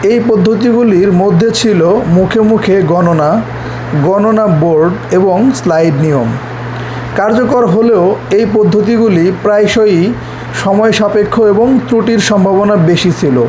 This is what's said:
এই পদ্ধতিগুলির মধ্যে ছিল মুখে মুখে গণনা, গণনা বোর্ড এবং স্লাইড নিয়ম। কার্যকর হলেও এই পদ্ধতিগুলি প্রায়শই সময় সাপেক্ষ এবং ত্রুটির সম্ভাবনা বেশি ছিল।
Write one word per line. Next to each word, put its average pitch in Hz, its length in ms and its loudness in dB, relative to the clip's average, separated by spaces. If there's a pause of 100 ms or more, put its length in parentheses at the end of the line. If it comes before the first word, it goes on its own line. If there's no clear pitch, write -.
(120)
এই 240 80 2 (100)
পদ্ধতিগুলির 220 800 2 (120)
মধ্যে 196 280 2 (100)
ছিল 196 220 0 (360)
মুখে 190 240 0 (100)
মুখে 202 240 0 (160)
গণনা, 170 380 0 (760)
গণনা 214 380 0 (160)
বোর্ড 165 300 2 (260)
এবং 185 200 2 (220)
স্লাইড 165 440 0
নিয়ম। 139 260 0 (920)
কার্যকর 233 440 0 (120)
হলেও 220 300 2 (320)
এই 226 80 2 (100)
পদ্ধতিগুলি 208 680 2 (180)
প্রায়শই 208 560 2 (640)
সময় 208 360 0
সাপেক্ষ 208 360 0 (180)
এবং 226 140 2 (200)
ত্রুটির 226 420 0
সম্ভাবনা 202 460 2 (140)
বেশি 170 300 0
ছিল। 135 180 0 (120)